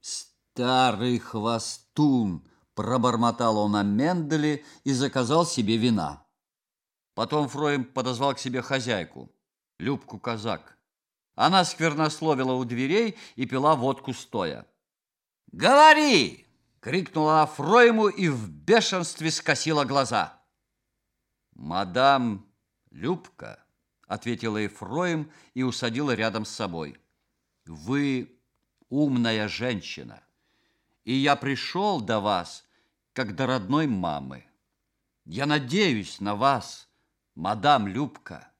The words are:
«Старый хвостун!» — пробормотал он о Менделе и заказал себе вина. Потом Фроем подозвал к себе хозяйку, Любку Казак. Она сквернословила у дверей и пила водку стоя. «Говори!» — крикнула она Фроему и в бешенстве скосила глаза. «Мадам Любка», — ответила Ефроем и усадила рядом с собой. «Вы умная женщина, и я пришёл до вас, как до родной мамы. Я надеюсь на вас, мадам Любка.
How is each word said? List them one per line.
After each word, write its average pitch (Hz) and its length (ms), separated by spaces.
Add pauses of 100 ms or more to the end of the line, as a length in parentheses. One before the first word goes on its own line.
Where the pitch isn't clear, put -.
«Старый 123 1160
хвостун!» — 113 1300 (300)
пробормотал 117 840
он 104 200
о 101 60
Менделе 147 800 (180)
и 139 80
заказал 135 540
себе 113 320
вина. 101 480 (880)
Потом 143 340
Фроем 139 380
подозвал 127 500
к - 40
себе 127 220
хозяйку, 113 720 (480)
Любку 117 400
Казак. 110 580 (580)
Она 175 300
сквернословила 151 880
у 127 120
дверей 143 520 (180)
и 127 100
пила 139 300
водку 131 380
стоя. 78 520 (880)
«Говори!» — 277 920 (340)
крикнула 151 640
она - 20
Фроему 214 640
и 190 200
в 117 220
бешенстве 160 840
скосила 151 540
глаза. 123 560 (1120)
«Мадам 101 920 (460)
Любка», — - 720 (420)
ответила 110 500
Ефроем 151 720 (220)
и 127 100
усадила 127 480
рядом 110 340
с - 60
собой. 82 460 (680)
«Вы 123 720 (520)
умная 120 580
женщина, 104 760 (800)
и 117 100
я 139 220
пришёл 151 640
до 107 180
вас, 95 460 (480)
как 107 220
до 131 120
родной 131 400
мамы. 76 580 (800)
Я 101 200
надеюсь 147 720
на 104 160
вас, 127 520 (460)
мадам 107 540
Любка. 98 720